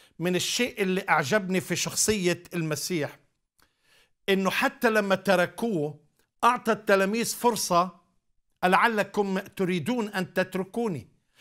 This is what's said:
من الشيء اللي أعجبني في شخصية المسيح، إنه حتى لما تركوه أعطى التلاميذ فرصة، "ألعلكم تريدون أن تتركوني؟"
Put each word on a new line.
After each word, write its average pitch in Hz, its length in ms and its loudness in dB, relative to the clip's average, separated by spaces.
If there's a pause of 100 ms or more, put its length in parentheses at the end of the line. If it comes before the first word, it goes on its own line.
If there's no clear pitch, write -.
(180)
من 180 180 -2
الشيء 214 460 -2
اللي 185 260 -2
أعجبني 180 520 0
في - 160 -4
شخصية 175 680 -2 (120)
المسيح، 156 640 -4 (1080)
إنه 190 220 2
حتى 254 400 0
لما 208 240 2
تركوه 180 880 0 (440)
أعطى 240 280 2
التلاميذ 202 640 2
فرصة، 185 680 0 (640)
"ألعلكم 196 760 2
تريدون 190 720 -2
أن 190 260 -6
تتركوني؟" 185 720 -4 (320)